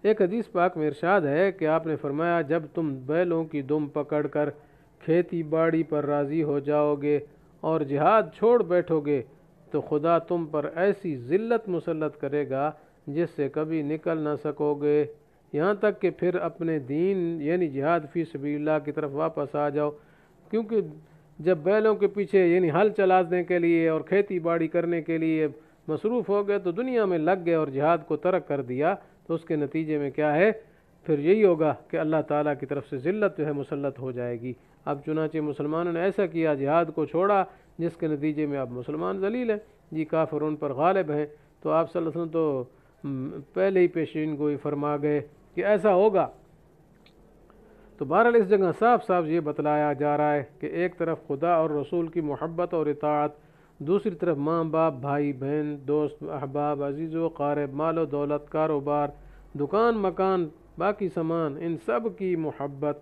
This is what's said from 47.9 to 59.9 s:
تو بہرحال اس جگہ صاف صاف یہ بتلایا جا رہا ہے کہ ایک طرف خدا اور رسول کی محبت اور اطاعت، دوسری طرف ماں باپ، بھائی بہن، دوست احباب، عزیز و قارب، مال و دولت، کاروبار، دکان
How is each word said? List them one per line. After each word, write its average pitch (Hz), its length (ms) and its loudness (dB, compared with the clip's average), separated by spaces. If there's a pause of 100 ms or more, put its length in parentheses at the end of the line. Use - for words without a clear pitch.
تو 147 80 -4
بہرحال 226 300 4
اس 202 140 4
جگہ 196 300 4
صاف 233 280 4
صاف 180 200 2
یہ 170 120 2
بتلایا 147 540 0
جا 147 240 0
رہا 147 160 2
ہے 139 100 0 (160)
کہ 151 80 -8
ایک 170 300 -4
طرف 160 300 -4
خدا 156 260 0
اور 160 160 2
رسول 160 380 -2
کی 165 140 -4
محبت 165 520 -4
اور 156 120 0
اطاعت، 147 460 0 (480)
دوسری 185 360 0
طرف 170 220 -2
ماں 165 260 0
باپ، 160 300 0
بھائی 143 400 -2
بہن، 147 420 -4 (120)
دوست 147 360 -2
احباب، 143 600 -4
عزیز 156 320 -6
و 165 120 -2
قارب، 147 460 -2
مال 160 240 -2
و 165 80 0
دولت، 147 460 -4
کاروبار، 147 560 0 (520)
دکان 220 380 0